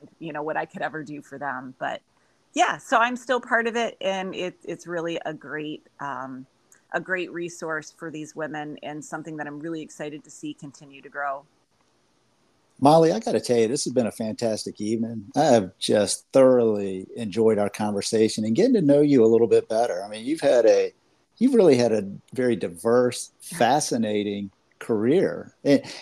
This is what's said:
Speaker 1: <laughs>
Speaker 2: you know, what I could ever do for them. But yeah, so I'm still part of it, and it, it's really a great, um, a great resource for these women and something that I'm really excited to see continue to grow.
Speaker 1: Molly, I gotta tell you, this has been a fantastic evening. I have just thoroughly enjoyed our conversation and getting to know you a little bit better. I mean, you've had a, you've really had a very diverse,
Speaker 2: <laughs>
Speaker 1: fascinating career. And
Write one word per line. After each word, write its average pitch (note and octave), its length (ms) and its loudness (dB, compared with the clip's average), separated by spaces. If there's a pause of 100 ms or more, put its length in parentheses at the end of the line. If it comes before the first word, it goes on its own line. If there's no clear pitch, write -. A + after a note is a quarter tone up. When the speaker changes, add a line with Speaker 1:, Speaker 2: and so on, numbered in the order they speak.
Speaker 1:
<laughs> - 140 -20
Speaker 2:
you D#3+ 140 -12
know, D3+ 100 -8
what D#3 140 -6
I D#3+ 100 -6
could D3 160 -12
ever D3+ 220 -8
do C#3+ 180 -16
for C#3 160 -20
them. C3 400 -10
But - 240 -8 (500)
yeah, C#4+ 260 -2
so - 200 -2
I'm A#3+ 180 0
still B3 240 -4
part A#3 280 -2
of A3+ 80 -4
it, A#3 240 -4
and F#3+ 340 -6
it, F3+ 300 -8
it's E3+ 240 -12
really E3+ 360 -6
a D#3 80 -8
great, D3+ 540 -12 (140)
um, C3 460 -12 (460)
a F3 80 -4
great F3+ 320 -6
resource D#3+ 640 -8
for E3 140 -12
these D3+ 240 -14
women D3+ 480 -10
and D3 220 -12
something D#3 320 -12
that D3 100 -10
I'm D3 140 -14
really D#3+ 220 -10
excited D3 420 -14
to D3+ 60 -20
see D3+ 220 -14
continue C#3 480 -20
to C#3 80 -20
grow. C#3+ 360 -8 (1400)
Speaker 1:
Molly, D#3+ 320 6
I A3 80 -4
gotta F#3+ 180 -2
tell A#2+ 200 0
you, A2+ 100 2
this C#3 160 -4
has - 80 -6
been A#2+ 160 0
a - 40 -6
fantastic A2 680 -6
evening. A2+ 460 -6 (100)
I C#3+ 80 2
have A2+ 340 4
just - 540 0
thoroughly A2 840 4
enjoyed A2 420 2
our G2+ 140 0
conversation G#2+ 720 0
and A2 120 0
getting A#3+ 180 4
to G3+ 80 2
know C#3+ 200 6
you C#3+ 220 6
a A2+ 40 6
little A2+ 180 6
bit A2 220 2
better. A2 340 -2
I G#2 60 -12
mean, A2 180 -12
you've D#3+ 140 -4
had C3+ 260 4
a, G2 260 4 (460)
you've C4 160 2
really F3+ 220 8
had A#2+ 160 2
a G#2+ 120 0 (300)
very B2 220 0
diverse, A#2 800 0
Speaker 2:
<laughs> - 40 -20
Speaker 1:
fascinating G#2+ 1080 0 (300)
career. G#2+ 720 -2 (100)
And C#3+ 180 4 (220)